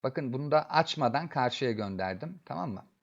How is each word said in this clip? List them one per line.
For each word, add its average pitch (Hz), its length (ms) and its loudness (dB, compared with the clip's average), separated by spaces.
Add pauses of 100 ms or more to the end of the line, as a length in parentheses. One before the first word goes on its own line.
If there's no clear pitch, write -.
Bakın 131 300 -2
bunu 139 180 -2
da 151 180 4
açmadan 151 580 2
karşıya 127 440 0
gönderdim. 101 760 -4
Tamam 147 260 -6
mı? 95 140 -10 (180)